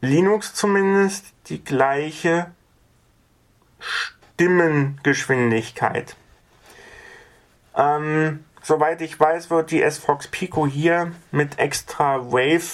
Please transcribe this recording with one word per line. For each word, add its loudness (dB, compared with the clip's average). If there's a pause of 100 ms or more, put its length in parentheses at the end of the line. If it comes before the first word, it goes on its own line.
Linux 2
zumindest 0 (200)
die -10
gleiche 0 (1300)
Stimmengeschwindigkeit. 0 (1600)
Ähm, 0 (180)
soweit 0
ich -10
weiß, 2
wird 0
die 2
S-Fox -2
Pico -4
hier 0 (180)
mit -2
extra -2
Wave, 2